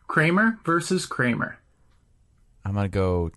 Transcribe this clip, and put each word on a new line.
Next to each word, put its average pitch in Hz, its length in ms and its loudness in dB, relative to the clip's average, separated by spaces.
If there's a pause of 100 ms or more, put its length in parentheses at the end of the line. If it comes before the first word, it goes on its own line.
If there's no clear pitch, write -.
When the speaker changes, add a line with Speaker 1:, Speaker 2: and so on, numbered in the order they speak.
Speaker 1:
Kramer 190 560 2
versus 170 420 0
Kramer. 120 520 -4 (1040)
Speaker 2:
I'm 98 100 -4
gonna 101 140 0
go 90 480 0